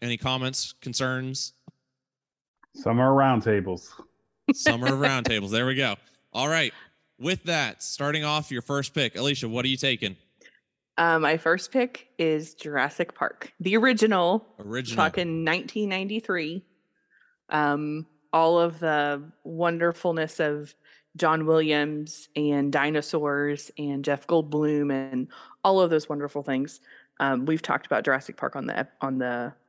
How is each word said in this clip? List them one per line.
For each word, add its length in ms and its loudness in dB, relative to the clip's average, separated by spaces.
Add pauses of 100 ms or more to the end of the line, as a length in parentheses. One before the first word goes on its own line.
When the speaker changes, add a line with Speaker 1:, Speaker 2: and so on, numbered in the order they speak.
Speaker 1:
any 160 -4
comments, 640 -4
concerns? 720 -4 (1200)
Speaker 2:
Summer 360 2
roundtables. 760 2 (640)
Speaker 1:
Summer 360 2
roundtables. 600 0
There 160 2
we 100 0
go. 200 0 (380)
All 160 0
right. 240 0 (440)
With 280 -4
that, 360 -2
starting 440 -4
off 260 -2
your 100 -4
first 320 -4
pick, 240 -2
Alicia, 300 -2
what 180 -2
are 40 0
you 80 -2
taking? 400 -2 (800)
Speaker 3:
Uh, 200 4
my 200 2
first 340 0
pick 460 -2
is 380 0
Jurassic 600 -4
Park, 460 -8
the 160 2
original. 680 4 (140)
Speaker 1:
Original. 380 -6
Speaker 3:
Talking 480 0
nineteen 420 -2
ninety-three. 760 -4 (840)
Um, 580 0 (280)
all 260 6
of 220 0
the 420 0 (220)
wonderfulness 960 -2
of 340 -4 (400)
John 300 2
Williams 880 0
and 340 2
dinosaurs 1080 -2
and 260 -6
Jeff 240 -2
Goldblum 640 2
and 380 -4 (340)
all 160 6
of 100 6
those 200 0
wonderful 340 -6
things. 380 -2 (400)
Um, 240 0
we've 160 0
talked 240 -2
about 180 0
Jurassic 320 -2
Park 220 -6
on 80 -8
the 140 -4
ep-, 200 -6
on 200 -4
the, 340 -4 (160)